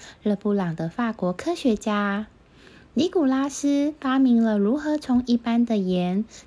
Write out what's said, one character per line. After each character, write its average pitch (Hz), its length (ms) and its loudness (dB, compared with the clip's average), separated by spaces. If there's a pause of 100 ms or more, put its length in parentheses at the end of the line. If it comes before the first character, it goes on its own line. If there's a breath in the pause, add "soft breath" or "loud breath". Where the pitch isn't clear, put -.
(220 loud breath)
勒 208 140 0
布 208 160 -2
朗 180 240 -2
的 160 120 -4
法 233 240 -4
国 180 200 -4
科 330 240 -4
学 240 180 0
家。 208 540 -2 (640 loud breath)
尼 320 140 0
古 349 160 0
拉 269 240 0
斯 285 520 0
发 269 180 0
明 240 240 4
了 214 160 2
如 208 180 2
何 302 220 -2
从 247 280 0
一 240 100 2
般 233 280 2
的 226 120 -2
盐 185 480 0 (220 loud breath)